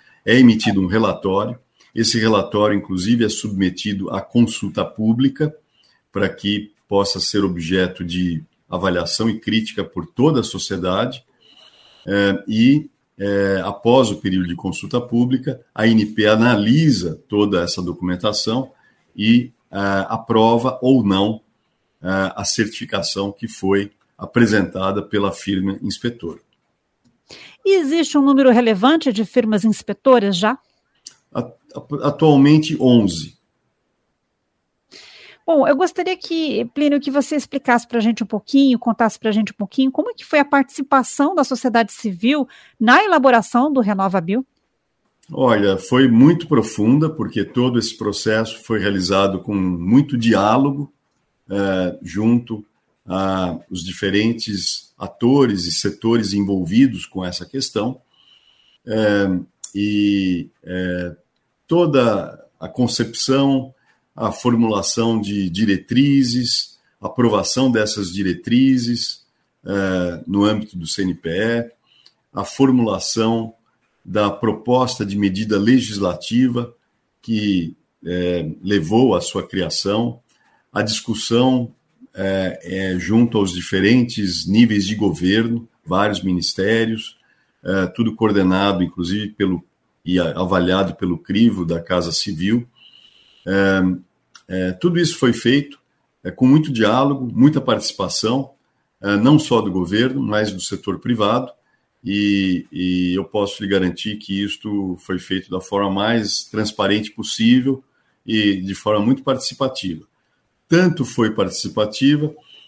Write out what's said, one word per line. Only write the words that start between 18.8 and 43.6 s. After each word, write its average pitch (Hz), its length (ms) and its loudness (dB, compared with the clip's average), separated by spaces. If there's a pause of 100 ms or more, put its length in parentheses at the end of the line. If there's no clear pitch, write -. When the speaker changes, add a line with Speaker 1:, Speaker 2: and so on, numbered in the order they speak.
Speaker 1:
e, 120 360 2 (200)
eh, 98 360 -2
aprova 113 760 2
ou 127 200 4
não, 101 380 0 (580)
eh, 95 360 -4
a 101 100 -6
certificação 101 840 -4
que 110 160 -12
foi 101 440 -2 (240)
apresentada 98 840 0
pela 101 300 -2
firma 98 500 -4
inspetora. 101 580 -8 (1300)
Speaker 2:
E 392 140 4
existe 302 400 0
um - 20 4
número 269 300 6
relevante 240 600 4
de 208 140 0
firmas 214 400 0
inspetoras 202 720 2
já? 214 220 0 (720)
Speaker 1:
At-, - 220 -8 (480)
atualmente, 151 760 4
onze. 101 540 4 (2000)
Speaker 2:
Bom, 302 220 4
eu 285 80 4
gostaria 359 400 -2
que, 311 480 -4 (100)
Plínio, 285 280 0
que 277 100 -6
você 285 240 -2
explicasse 240 500 -2
pra 240 140 -4
gente 220 240 0
um - 20 -10
pouquinho, 254 540 2
contasse 226 400 -2
pra 220 100 -4
gente 208 220 0
um - 60 -18
pouquinho, 262 340 -2
como 359 180 -4
é 453 40 -8
que - 100 -20
foi 302 160 0
a 277 60 2
participação 285 920 0
da 294 80 2
sociedade 233 480 -2
civil 226 560 -2 (320)
na 254 240 6
elaboração 269 680 4